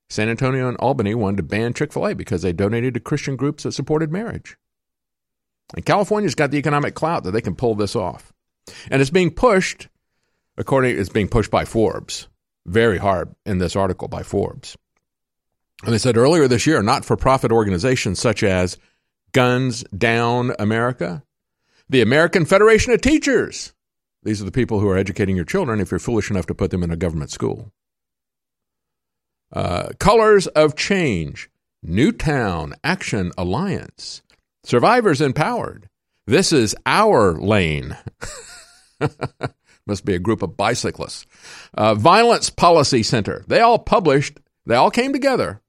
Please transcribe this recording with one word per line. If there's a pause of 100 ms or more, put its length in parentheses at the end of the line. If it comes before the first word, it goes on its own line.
San
Antonio
and
Albany
wanted
to
ban
Chick-fil-A
because
they
donated
to
Christian
groups
that
supported
marriage. (1200)
And
California's
got
the
economic
clout
that
they
can
pull
this
off. (580)
And
it's
being
pushed, (680)
according,
it's
being
pushed
by
Forbes, (380)
very
hard (120)
in
this
article
by
Forbes. (1040)
And
they
said
earlier
this
year,
not-for-profit
organizations
such
as (560)
Guns (120)
Down
America, (640)
the
American
Federation
of
Teachers, (500)
these
are
the
people
who
are
educating
your
children
if
you're
foolish
enough
to
put
them
in
a
government
school, (1800)
uh, (100)
Colors
of
Change, (320)
Newtown
Action
Alliance, (420)
Survivors
Empowered, (360)
This
Is (120)
Our
Lane. (1000)
<laughs> (800)
Must
be
a
group
of
bicyclists. (480)
Uh,
Violence
Policy
Center.
They
all
published, (240)
they
all
came
together.